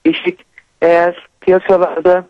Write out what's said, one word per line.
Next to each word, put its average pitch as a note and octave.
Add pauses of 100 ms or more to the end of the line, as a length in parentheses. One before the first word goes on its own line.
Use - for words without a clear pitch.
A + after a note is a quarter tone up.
eşik. F3+ (360)
Eğer E3+ (140)
piyasalarda F3+